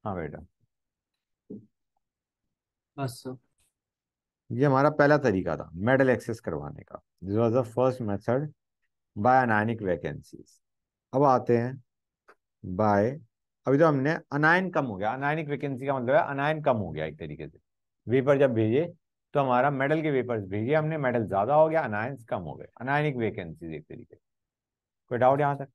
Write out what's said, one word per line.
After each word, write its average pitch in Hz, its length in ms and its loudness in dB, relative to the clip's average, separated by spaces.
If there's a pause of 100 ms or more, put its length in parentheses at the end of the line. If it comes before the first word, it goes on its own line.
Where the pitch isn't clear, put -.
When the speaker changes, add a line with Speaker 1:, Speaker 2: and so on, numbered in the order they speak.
Speaker 1:
हाँ 104 120 -6
बेटा। 78 220 -8 (2500)
Speaker 2:
बस 135 260 -8
सर। 127 140 -12 (1120)
Speaker 1:
ये 120 140 0
हमारा 139 260 6
पहला 147 280 4
तरीका 95 380 0
था 78 180 -12
मेटल 127 360 4
एक्सेस 113 300 -2
करवाने 73 420 -8
का। - 180 -20 (240)
This 98 140 -4
was 117 160 2
the 127 80 2 (120)
first 127 260 0
method 117 480 -4 (680)
by 120 280 4
anionic 107 460 0
vacancies। - 680 -8 (540)
अब 135 120 2
आते 123 340 4
हैं 123 140 -2 (920)
by, 104 540 0 (480)
अभी 135 120 2
तो 165 80 6
हमने 147 300 0 (180)
anion 170 400 2
कम 143 120 0
हो 107 100 -6
गया, 107 200 -4
anionic 147 320 -4
वैकेंसी 135 380 -6
का 135 120 -2
मतलब 123 160 0
है 165 80 4 (120)
anion 151 300 -4
कम 131 120 2
हो 90 140 -4
गया 78 160 -6
एक 76 120 -12
तरीके 76 300 -12
से। - 100 -20 (480)
वेपर 131 320 2
जब 135 160 4
भेजे 113 320 2 (480)
तो 143 60 2
हमारा 131 300 2
मेटल 143 320 0
के 151 80 -2
वेपर्स 120 380 -2
भेजे 110 260 -2
हमने, 156 240 0
मेटल 120 300 0
ज्यादा 101 260 0
हो 156 140 6
गया, 160 200 0
anions 113 400 -6
कम 104 140 -6
हो 73 120 -12
गए, - 120 -18 (160)
anionic 143 360 0
वैकेंसीज 87 560 -6
एक 76 120 -12
तरीके - 280 -18
से। - 60 -20 (880)
कोई 123 100 -4
डाउट 131 220 4
यहाँ 139 180 0
तक? 139 160 -12